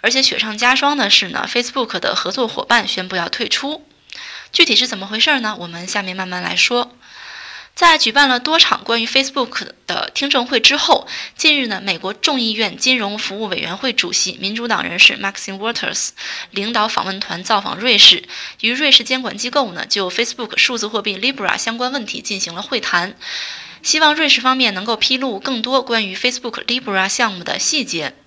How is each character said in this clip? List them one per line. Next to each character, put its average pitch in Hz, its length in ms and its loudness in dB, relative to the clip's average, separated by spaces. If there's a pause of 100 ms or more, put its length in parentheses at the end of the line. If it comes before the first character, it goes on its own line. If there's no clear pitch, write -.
而 240 100 2
且 262 120 2
雪 - 160 2
上 220 180 -4
加 240 200 4
霜 285 200 2
的 214 140 2
是 196 180 4
呢， - 220 -4
Facebook 240 480 -2
的 - 160 0
合 - 160 -2
作 247 160 0
伙 - 180 -4
伴 220 220 2
宣 185 220 -4
布 190 80 -4
要 170 120 -2
退 - 200 -4
出。 - 380 -4 (640)
具 - 120 6
体 240 120 4
是 247 100 4
怎 226 100 -4
么 190 100 -8
回 214 120 -4
事 269 220 4
呢？ 214 180 -4
我 175 80 -10
们 170 200 -10
下 202 160 -2
面 185 120 -6
慢 185 140 -6
慢 180 140 -4
来 175 120 -2
说。 240 420 0 (800)
在 330 240 6
举 226 140 2
办 277 160 6
了 247 100 4
多 302 180 0
场 - 280 4
关 226 180 0
于 - 20 0
Facebook 269 680 -2 (180)
的 - 260 -2
听 277 160 -2
证 247 160 2
会 247 140 2
之 269 160 4
后， - 320 2 (280)
近 302 240 4
日 254 60 0
呢， 196 160 -4
美 196 160 -2
国 196 160 -4
众 269 260 0
议 226 120 0
院 214 240 -2
金 254 200 2
融 208 220 -4
服 202 220 -6
务 220 80 -4
委 185 80 -4
员 165 200 -6
会 254 160 -2
主 - 200 0
席 - 280 -2
民 196 140 -4
主 233 140 -4
党 214 160 0
人 170 120 -6
士 - 220 4
Maxine 196 400 -6
Waters - 520 -4 (420)
领 208 200 -4
导 220 140 2
访 - 180 -2
问 190 140 -6
团 180 240 -6
造 202 180 2
访 - 160 -4
瑞 233 220 2
士， - 300 8 (320)
与 220 100 0
瑞 269 220 2
士 - 100 6
监 262 180 -2
管 226 160 -6
机 240 140 -4
构 262 220 2
呢， 170 140 -8
就 196 220 0
Facebook - 480 -4
数 247 220 2
字 208 80 -2
货 214 160 -2
币 202 160 -2
Libra 226 400 0
相 226 180 -4
关 247 140 -2
问 262 160 -6
题 - 160 -10
进 202 160 -4
行 170 160 -4
了 180 80 -8
会 240 160 -4
谈， 180 380 -2 (680)
希 302 160 2
望 302 160 4
瑞 311 140 2
士 269 120 4
方 262 160 2
面 247 160 2
能 190 120 -6
够 226 120 0
披 254 200 2
露 254 240 -2
更 254 200 -2
多 254 220 0
关 226 240 0
于 190 80 -8
Facebook 247 520 -4
Libra 208 420 0
项 220 240 0
目 180 100 -10
的 - 160 -6
细 294 260 0
节。 156 300 -6 (120)